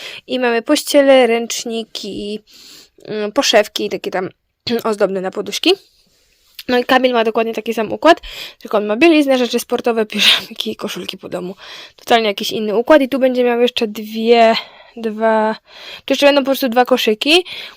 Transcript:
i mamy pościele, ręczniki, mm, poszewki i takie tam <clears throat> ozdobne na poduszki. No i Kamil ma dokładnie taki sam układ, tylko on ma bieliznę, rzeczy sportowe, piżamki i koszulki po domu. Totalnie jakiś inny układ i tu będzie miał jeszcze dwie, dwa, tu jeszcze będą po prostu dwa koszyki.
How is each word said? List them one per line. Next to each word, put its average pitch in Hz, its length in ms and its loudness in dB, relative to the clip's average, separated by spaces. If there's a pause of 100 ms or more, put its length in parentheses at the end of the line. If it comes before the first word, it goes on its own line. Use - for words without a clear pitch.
(260)
i 254 120 -4
mamy 233 240 0
pościele, 277 640 4
ręczniki, 220 1120 -6 (640)
mm, 208 280 -8
poszewki 214 540 0
i 202 40 -8
takie 196 200 -8
tam 185 180 -4 (300)
<clears throat> - 260 -4
ozdobne 202 360 -2
na 185 100 -6
poduszki. 202 420 -2 (960)
No 247 100 2
i 247 60 0
Kamil 254 280 2
ma 226 120 2
dokładnie 226 300 -2
taki 220 200 -6
sam 214 180 -4
układ, 302 280 2 (380)
tylko 220 200 -4
on 208 80 -2
ma 208 100 -2
bieliznę, 285 420 4
rzeczy 240 200 -2
sportowe, 233 480 -4
piżamki - 640 -4
i 220 60 -8
koszulki 190 420 -10
po - 100 -16
domu. 180 260 -10 (420)
Totalnie 226 300 0
jakiś 208 240 -4
inny 214 260 -4
układ 277 260 4
i 247 60 0
tu 277 100 -2
będzie 254 260 2
miał 240 160 0
jeszcze 240 260 0
dwie, 220 680 2 (420)
dwa, 220 600 0 (480)
tu - 80 -2
jeszcze 285 140 4
będą 277 140 4
po 262 40 0
prostu 269 240 -2
dwa 247 160 2
koszyki. 262 600 2 (320)